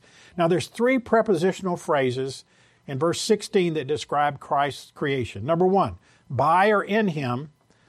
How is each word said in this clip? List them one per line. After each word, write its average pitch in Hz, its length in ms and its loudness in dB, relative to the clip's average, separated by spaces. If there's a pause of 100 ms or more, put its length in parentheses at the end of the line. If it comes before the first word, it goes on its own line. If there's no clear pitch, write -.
(380)
Now, 175 100 4
there's 170 200 0
three 254 320 0
prepositional 190 800 0
phrases 135 680 -2 (420)
in 135 120 -6
verse 165 220 -2
sixteen 196 520 0
that 151 140 -4
describe 147 520 -2
Christ's 143 520 -2
creation. 135 540 -4
Number 170 200 2
one, 180 320 2 (320)
by 160 400 4
or 202 140 2
in 202 260 0
him. 143 420 -4 (380)